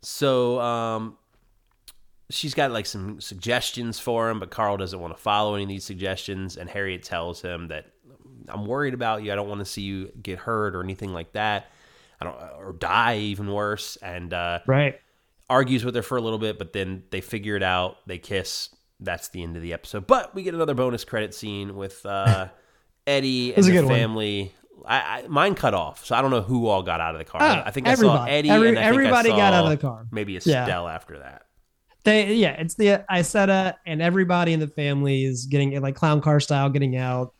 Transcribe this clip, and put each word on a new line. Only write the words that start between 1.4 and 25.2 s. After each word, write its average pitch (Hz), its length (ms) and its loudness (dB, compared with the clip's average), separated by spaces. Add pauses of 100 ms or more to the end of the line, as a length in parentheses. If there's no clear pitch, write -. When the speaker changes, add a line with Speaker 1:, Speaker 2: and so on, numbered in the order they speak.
Speaker 1:
she's 147 220 -6
got, 143 180 0
like, 110 160 -4
some 101 340 -10
suggestions 117 760 -4
for 113 300 0
him, 110 100 -4
but 92 100 -10
Carl 101 280 0
doesn't 92 220 -6
wanna 85 160 -10
follow 104 400 0
any 101 80 -2
of 98 60 -6
these 98 160 -10
suggestions, 95 720 -8
and 90 120 -14
Harriet 95 340 -6
tells 87 380 -6
him 85 260 -8
that, 78 180 -12 (640)
"I'm 104 180 -8
worried 131 300 -2
about 110 280 -2
you. 104 80 -4
I 98 40 -2
don't 101 120 -4
wanna 101 180 -6
see 101 180 -10
you 98 280 -6 (100)
get 92 180 -8
hurt 107 360 -2
or 90 80 -6
anything 95 300 -8
like 85 200 -10
that. 107 340 -2 (520)
I - 60 -8
don't, 78 100 -10 (240)
or 95 140 -14
die, 107 440 2
even 104 360 -6
worse." 104 440 -4
And, 87 360 -10
uh, 87 320 -2
Speaker 2:
Right. 135 340 2 (500)
Speaker 1:
argues 127 340 2
with 123 120 -4
her 117 80 -2
for - 120 -6
a 123 60 0
little 110 160 -2
bit, 107 220 -4
but 90 140 -12
then 95 360 -4
they 95 120 -6
figure 104 340 -6
it 98 80 0
out. 90 420 0
They 90 140 -10
kiss. - 500 -6 (300)
That's 90 300 -8
the 92 120 -12
end 85 140 -8
of 82 80 -10
the 85 100 -8
episode. 92 320 -10
But - 300 0
we 190 80 -10
get 175 100 -6
another 156 220 -2
bonus 123 280 -2
credit 107 300 -6
scene 101 420 -10
with, 98 300 -12
uh, 98 440 -2 (280)
Speaker 2:
<laughs> - 300 -16
Speaker 1:
Eddie 131 420 0
Speaker 2:
It 123 80 0
was 202 100 8
Speaker 1:
and 175 80 6
Speaker 2:
a 180 40 6
Speaker 1:
the - 20 4
Speaker 2:
good 135 80 4
one. 120 100 4
Speaker 1:
family. 107 540 -2 (320)
I, 113 380 -2